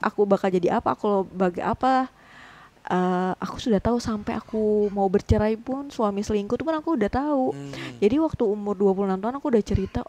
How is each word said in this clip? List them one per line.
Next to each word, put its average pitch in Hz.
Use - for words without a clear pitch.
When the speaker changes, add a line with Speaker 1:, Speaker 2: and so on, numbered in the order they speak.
Speaker 1:
aku 208
bakal 196
jadi 180
apa, 220
aku 202
baga-, 180
apa, 262
eee, 180
aku -
sudah 214
tahu 233
sampai 220
aku 214
mau 196
bercerai 214
pun, 277
suami 208
selingkuh 208
itu 262
pun 320
aku 311
udah 208
tahu. 269
Speaker 2:
Hmm. 139
Speaker 1:
Jadi 214
waktu 320
umur 208
dua 190
puluh 196
enam 185
tahun 240
aku 285
udah 214
cerita, 196